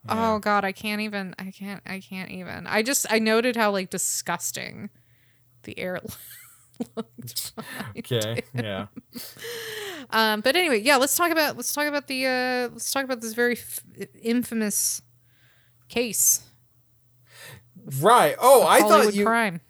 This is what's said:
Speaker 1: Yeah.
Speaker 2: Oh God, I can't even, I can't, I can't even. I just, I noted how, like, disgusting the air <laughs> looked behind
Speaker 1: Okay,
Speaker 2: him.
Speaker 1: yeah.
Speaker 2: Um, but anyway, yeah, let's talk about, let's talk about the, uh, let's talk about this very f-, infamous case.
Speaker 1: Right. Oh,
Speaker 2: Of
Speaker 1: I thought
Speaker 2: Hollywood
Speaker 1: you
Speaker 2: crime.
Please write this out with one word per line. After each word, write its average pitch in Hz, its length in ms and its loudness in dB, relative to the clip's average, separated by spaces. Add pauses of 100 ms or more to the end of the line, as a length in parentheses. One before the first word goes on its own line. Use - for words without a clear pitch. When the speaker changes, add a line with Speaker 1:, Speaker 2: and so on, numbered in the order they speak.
Speaker 1:
Yeah. 220 280 0
Speaker 2:
Oh 214 40 -2
God, 202 260 0
I 190 60 -2
can't 208 300 -6
even, 202 400 -8
I 190 100 -12
can't, 196 340 -14
I 190 140 -10
can't 190 320 -12
even. 180 380 -12
I 214 160 2
just, 277 260 0
I 220 80 4
noted 220 380 2
how, 214 160 2
like, 190 180 -4
disgusting - 1000 -6 (760)
the - 120 -14
air 180 220 -6 (480)
<laughs> - 480 -16
looked - 640 -10
behind - 420 -12
Speaker 1:
Okay, 113 440 -2 (120)
Speaker 2:
him. 120 100 -4
Speaker 1:
yeah. 101 220 -6 (1200)
Speaker 2:
Um, 214 300 2
but 262 140 2
anyway, 330 280 4
yeah, 269 160 4
let's 269 180 2
talk 339 160 2
about, 311 240 0
let's - 160 -6
talk 294 160 -2
about 285 180 -4
the, 262 200 -2
uh, 254 460 -2
let's 233 200 -8
talk 269 120 0
about 254 180 -6
this 226 120 -10
very 240 200 2
f-, - 260 -10 (420)
infamous 226 800 -2 (840)
case. - 560 0 (1600)
Speaker 1:
Right. 185 380 6
Oh, 247 240 8
Speaker 2:
Of 156 60 4
Speaker 1:
I 208 120 8
thought - 100 6
Speaker 2:
Hollywood 240 240 6
Speaker 1:
you 202 100 2
Speaker 2:
crime. 220 460 2